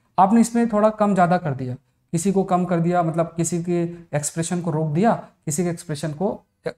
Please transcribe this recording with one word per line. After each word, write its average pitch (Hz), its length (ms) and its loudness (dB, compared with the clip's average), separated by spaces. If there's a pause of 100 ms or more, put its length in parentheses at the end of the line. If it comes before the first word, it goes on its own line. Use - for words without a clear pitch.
(200)
आपने 202 220 6
इसमें 233 280 0
थोड़ा 208 200 2
कम 208 240 0
ज़्यादा 180 240 4
कर 175 140 -4
दिया, 127 220 -6 (380)
किसी 175 200 0
को 190 120 2
कम 180 220 0
कर 175 140 0
दिया, 175 240 2
मतलब 165 340 -2
किसी 170 260 -2
के 175 200 0 (340)
एक्सप्रेशन 165 440 -4
को 170 100 -4
रोक 156 160 -2
दिया, 175 260 2 (320)
किसी 156 180 -2
के 175 60 -2
एक्सप्रेशन 160 420 -8
को 190 300 -6 (360)